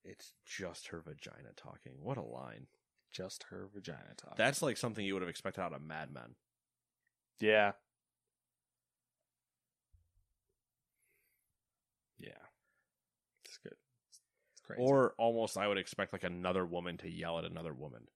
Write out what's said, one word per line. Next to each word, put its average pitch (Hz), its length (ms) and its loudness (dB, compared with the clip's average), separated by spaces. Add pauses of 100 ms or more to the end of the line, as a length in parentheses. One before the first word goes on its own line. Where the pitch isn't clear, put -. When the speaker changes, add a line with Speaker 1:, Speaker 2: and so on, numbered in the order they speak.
Speaker 1:
It's - 300 -18 (100)
just - 440 -8
her 85 120 -8
vagina - 560 -14
talking. - 460 -16
What 123 160 -4
a 95 40 -6
line. 62 440 -10 (440)
Speaker 2:
Just - 340 -10
her 95 280 -12
vagina 78 440 -12
talking. - 200 -14
Speaker 1:
That's 131 260 4
like 135 140 0
something 110 280 -2
you 98 100 0
would 92 80 -2
have 87 80 -2
expected 95 320 -6
out 85 100 -2
of 71 100 -10
Mad 78 300 -8
Men. 62 220 -14 (1040)
Speaker 2:
Yeah. 107 320 8 (4000)
Yeah. - 120 -16 (1120)
It's - 140 -18
good. - 160 -14 (760)
It's - 80 -20
crazy. 110 220 -2
Speaker 1:
Or 131 360 8
almost 117 380 4
I 101 120 4
would 101 100 4
expect, - 340 -2
like, 95 120 -4
another 90 420 2
woman 87 320 -2
to 87 120 -10
yell 85 280 -2
at 82 60 -2
another 85 280 -6
woman. 64 440 -10